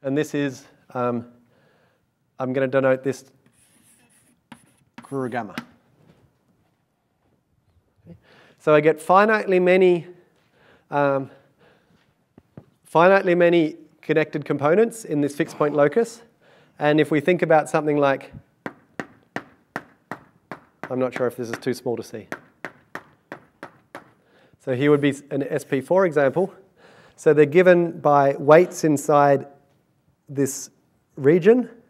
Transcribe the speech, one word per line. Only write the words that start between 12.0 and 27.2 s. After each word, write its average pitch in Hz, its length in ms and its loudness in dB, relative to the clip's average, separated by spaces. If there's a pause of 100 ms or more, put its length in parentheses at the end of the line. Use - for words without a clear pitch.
finitely 185 460 4
many 170 400 2 (260)
connected 156 440 -4
components 160 580 -2
in 151 160 -6
this 143 160 -4
fixed - 220 -6
point 147 180 -2
locus. 151 460 0 (580)
And 151 220 2
if 151 100 0
we 156 80 0
think 175 220 -2
about 156 280 2
something 151 280 -2
like, 135 340 -2 (2500)
I'm 127 100 -6
not 127 160 -4
sure 127 120 -4
if 117 80 -6
this 120 140 -10
is 117 80 -10
too 127 160 -6
small 117 240 -6
to 110 60 -12
see. 107 240 -18 (2250)
So 135 100 -6
here 139 160 0
would 147 120 4
be 139 140 0 (160)
an 143 120 -4
S 147 220 -6
P 135 160 -4
four 180 240 0
example. 151 480 -2 (640)
So 156 160 2